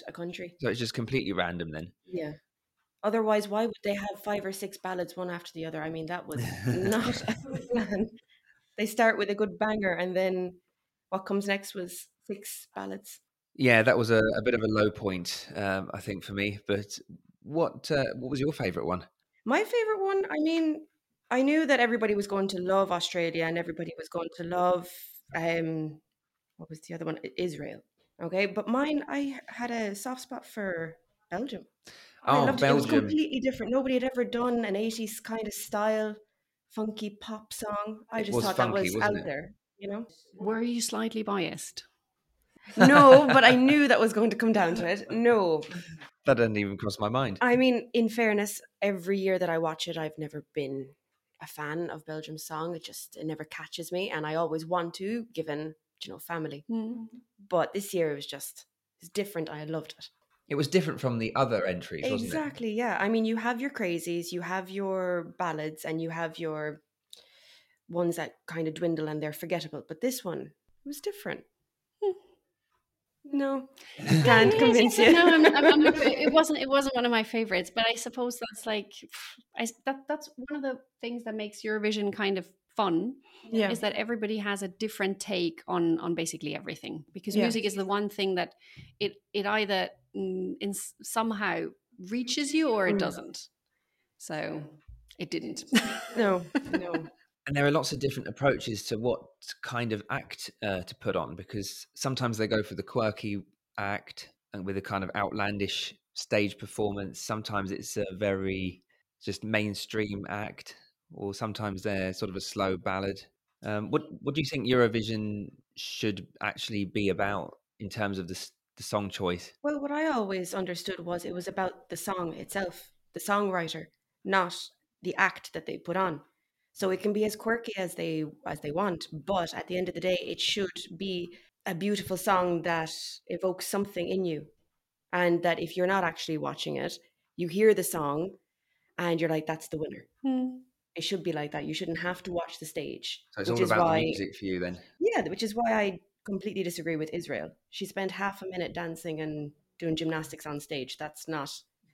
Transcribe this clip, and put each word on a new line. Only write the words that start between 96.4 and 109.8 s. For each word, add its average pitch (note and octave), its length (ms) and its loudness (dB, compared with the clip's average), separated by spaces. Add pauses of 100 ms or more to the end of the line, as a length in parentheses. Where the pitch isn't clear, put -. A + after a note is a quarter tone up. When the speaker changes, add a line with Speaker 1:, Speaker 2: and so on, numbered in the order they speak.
Speaker 1:
no. F#3 200 -2 (560)
Speaker 2:
And C#3 100 -2
there C#3+ 80 4
are C#3+ 60 6
lots D3 200 2
of C3+ 80 -6
different C3 300 -4
approaches A#2 540 0
to A#2 140 -4
what A#2 220 0 (440)
kind A#2+ 300 -4
of G#2 180 -4
act, - 400 -8 (120)
uh, F#2+ 200 -2
to - 120 -14
put G2 200 -2
on, D#2 200 -2
because G2 600 -10
sometimes B2 420 -2
they A2 100 2
go G#2+ 160 2
for - 120 -10
the - 80 -6
quirky G#2 580 -2 (380)
act - 500 -8 (240)
and G2 120 -10
with G2 120 -4
a F#2+ 40 -4
kind G2 220 -4
of F#2 120 -6
outlandish G2+ 800 -2 (200)
stage G#2+ 460 0
performance. G2+ 600 -4
Sometimes G#2+ 520 -4
it's - 260 -8
a G#2 80 -2 (100)
very F#2+ 680 -2 (400)
just G2+ 200 -6
mainstream G#2 880 -4